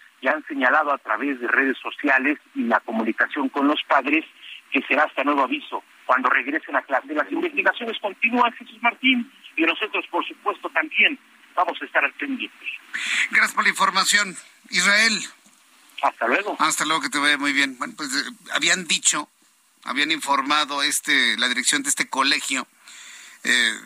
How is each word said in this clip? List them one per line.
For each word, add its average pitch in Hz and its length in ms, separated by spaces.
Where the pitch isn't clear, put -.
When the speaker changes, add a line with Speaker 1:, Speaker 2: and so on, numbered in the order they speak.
Speaker 1:
y - 80
han 151 180
señalado 143 460
a 131 40
través 123 440
de 117 80
redes 127 280
sociales 135 640
y 135 60
la 117 180
comunicación 113 680
con 139 180
los 151 220
padres 151 340
que 139 120
será 139 200
hasta 143 220
nuevo 143 180
aviso 131 400
cuando 127 240
regresen 135 480
a 127 40
clase. - 320
Las 302 160
investigaciones 294 680
continúan, 240 540
Jesús - 280
Martín, 240 480
y - 60
nosotros, 208 460
por 170 160
supuesto, 180 440
también 160 500
vamos 175 260
a - 20
estar 143 220
al 139 80
pendiente. 139 520
Speaker 2:
Gracias 220 220
por 214 120
la 202 60
información, 190 680
Israel. 202 580
Speaker 1:
Hasta 127 220
luego. 165 320
Speaker 2:
Hasta 151 280
luego, 156 160
que 139 80
te 139 100
vaya 147 180
muy 139 140
bien. 139 280
Bueno, - 180
pues, 139 180
eh, 139 80
habían 170 340
dicho, 160 400
habían 143 260
informado 143 760
este, 135 540
la 123 120
dirección 127 340
de 139 60
este 135 180
colegio, 135 580
eh, 120 300